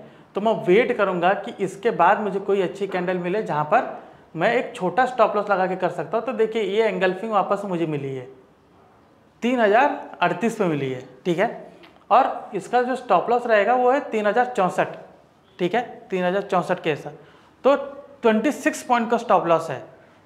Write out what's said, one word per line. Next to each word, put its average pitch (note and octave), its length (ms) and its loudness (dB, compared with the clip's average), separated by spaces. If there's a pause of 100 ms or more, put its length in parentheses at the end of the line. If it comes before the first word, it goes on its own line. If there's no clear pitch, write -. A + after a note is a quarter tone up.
(340)
तो G3 60 -2
मैं A3 120 0 (140)
wait A3 300 4
करूँगा F#3 380 2
कि - 200 -8 (100)
इसके - 280 -4
बाद F3+ 280 4
मुझे G3 200 -4
कोई G3 220 0
अच्छी F#3 240 -4
candle F#3 320 -2
मिले F3+ 240 -4
जहाँ D#3 220 -2
पर - 340 0 (380)
मैं E3+ 180 2
एक B3 200 -2
छोटा F#3 320 0
stop A3 300 2
loss G3+ 140 -2
लगा F#3 160 2
के F3+ 100 -4
कर F#3 140 -2
सकता E3 280 -6
हूँ। A3+ 80 -4
तो C4 60 -6
देखिए A3 300 -2
ये G3+ 200 0
engulfing F#3 500 -2
वापस G3+ 320 0
मुझे E3+ 220 -4
मिली C#3 280 -6
है, B2+ 120 -10 (1160)
तीन B3 180 0
हज़ार A#3 600 2
अड़तीस F3+ 340 0
पे G#3 80 0
मिली C#3+ 260 -2
है, B2+ 120 -8 (220)
ठीक E3+ 140 0
है, G#3+ 100 2 (600)
और B3+ 440 2
इसका A#3+ 280 0
जो B3 140 -2
stop F#3+ 340 0
loss A#3+ 160 0
रहेगा A3 280 4
वो B3 160 4
है C4+ 100 2 (100)
तीन G#3+ 160 0
हज़ार A#3+ 300 2
चौंसठ, F3 380 0 (640)
ठीक F3 160 -2
है, A#3+ 80 2 (280)
तीन F3+ 140 -2
हज़ार F#3 180 0
चौंसठ F3+ 400 -2
के E3 80 -2
ऐसा, C#3+ 200 -6 (540)
तो C4+ 100 6 (480)
ट्वेंटी A3 300 2
सिक्स - 300 -2
point A#3 280 0
का A#3+ 60 2
stop F#3 300 2
loss D#3+ 240 2
है, B2 120 -8 (440)